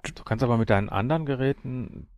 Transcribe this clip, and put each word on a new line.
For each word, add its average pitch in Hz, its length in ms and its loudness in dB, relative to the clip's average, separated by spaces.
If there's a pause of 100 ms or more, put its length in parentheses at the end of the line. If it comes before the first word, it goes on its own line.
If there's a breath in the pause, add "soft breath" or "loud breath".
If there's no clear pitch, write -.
(160)
Du - 80 -16
kannst 113 200 0
aber 120 140 4
mit 113 120 2
deinen 101 200 4
anderen 139 360 0
Geräten 131 800 -4 (100)